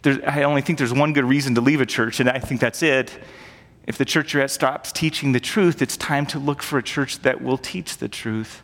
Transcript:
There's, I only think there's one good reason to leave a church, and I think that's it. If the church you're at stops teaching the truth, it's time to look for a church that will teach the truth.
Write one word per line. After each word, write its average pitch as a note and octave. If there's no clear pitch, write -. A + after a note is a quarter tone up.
There's, C#3
I D3
only C#3+
think D#3
there's A#2+
one D3
good C#3+
reason C3+
to A#2+
leave C#3+
a B2+
church, A#2
and B2
I C3
think B2
that's A#2+
it. C3
If -
the C3+
church C#3+
you're C#3
at C3+
stops -
teaching C#3+
the B2
truth, F3
it's -
time C#3+
to D3
look C#3
for D3
a A#2+
church -
that -
will B2+
teach -
the -
truth. A2